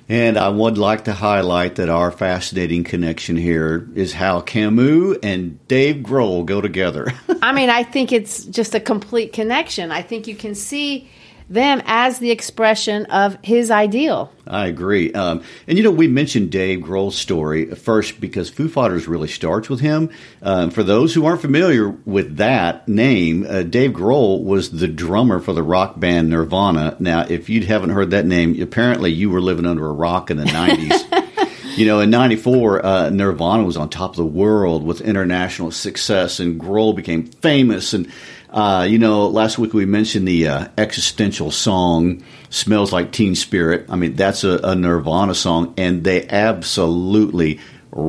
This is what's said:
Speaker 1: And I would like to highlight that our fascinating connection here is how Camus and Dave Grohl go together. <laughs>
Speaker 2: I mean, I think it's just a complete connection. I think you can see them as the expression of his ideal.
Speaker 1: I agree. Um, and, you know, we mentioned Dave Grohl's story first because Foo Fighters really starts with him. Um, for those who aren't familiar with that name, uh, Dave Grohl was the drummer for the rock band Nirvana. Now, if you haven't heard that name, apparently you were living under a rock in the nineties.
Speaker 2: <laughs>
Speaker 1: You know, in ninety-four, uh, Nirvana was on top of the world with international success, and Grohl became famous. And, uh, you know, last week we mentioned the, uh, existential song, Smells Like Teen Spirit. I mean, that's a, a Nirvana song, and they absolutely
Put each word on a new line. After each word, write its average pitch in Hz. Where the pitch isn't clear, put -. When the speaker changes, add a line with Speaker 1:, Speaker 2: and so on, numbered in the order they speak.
Speaker 1:
And 113
I 98
would 107
like 107
to 107
highlight 90
that 90
our 85
fascinating 90
connection 85
here 82
is 92
how 92
Camus 127
and 92
Dave 139
Grohl 107
go 98
together. 90
<laughs> -
Speaker 2:
I 240
mean, 269
I 240
think 262
it's 220
just 220
a 214
complete 220
connection. 220
I 170
think 220
you 214
can 208
see 285
them 262
as 247
the 240
expression 220
of 196
his 233
ideal. 214
Speaker 1:
I 95
agree. 87
Um, 87
and, 160
you 214
know, 214
we 160
mentioned 123
Dave 95
Grohl's 95
story 80
first -
because 90
Foo 156
Fighters 104
really 80
starts 95
with 135
him. 156
Um, 90
for 107
those 113
who 165
aren't 175
familiar 143
with 90
that 104
name, 101
uh, 90
Dave 123
Grohl 101
was 95
the 82
drummer 87
for 95
the 82
rock 90
band 85
Nirvana. 82
Now, 85
if 85
you 110
haven't 95
heard 98
that 95
name, 85
apparently 107
you 87
were 90
living 87
under 80
a 76
rock 85
in 78
the 73
nineties. 80
Speaker 2:
<laughs> -
Speaker 1:
You 110
know, 107
in 104
ninety-four, 120
uh, 92
Nirvana 98
was 85
on 76
top 87
of -
the 85
world 90
with 82
international 90
success, 92
and 85
Grohl 104
became 85
famous. 127
And, 92
uh, 98
you 110
know, 107
last 110
week 113
we 101
mentioned 104
the, 85
uh, 71
existential -
song, 90
Smells 101
Like 87
Teen 98
Spirit. 85
I 92
mean, 82
that's 98
a, 90
a 92
Nirvana 87
song, 85
and 90
they 92
absolutely 90